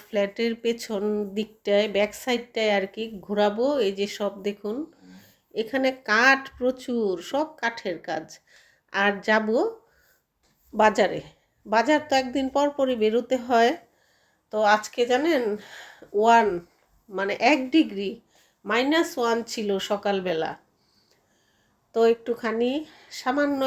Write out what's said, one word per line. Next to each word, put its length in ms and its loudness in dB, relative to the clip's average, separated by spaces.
ফ্ল্যাটের 460 -2
পেছন 380 -4
দিকটায়, 500 0
ব্যাক 160 2
সাইডটায় 560 -2
আর 60 0
কি 100 -8
ঘোরাবো। 400 2
এই 120 0
যে 80 -2
সব 140 -2
দেখুন, 300 -6
এখানে 340 -2
কাঠ 320 6
প্রচুর, 520 -2
সব 160 0
কাঠের 380 -6
কাজ। 180 -6
আর 100 4
যাব 220 2
বাজারে। 460 2
বাজার 420 2
তো 40 0
একদিন 240 -4
পর 100 4
পরই 260 0
বেরোতে 340 0
হয়। 240 4
তো 60 -4
আজকে 260 -4
জানেন, 300 2
ওয়ান, 300 6
মানে, 240 -4
এক 80 2
ডিগ্রি, 360 2
মাইনাস 460 2
ওয়ান 180 2
ছিল 160 -4
সকালবেলা। 600 -2
তো 60 0
একটুখানি 580 -2
সামান্য 460 -2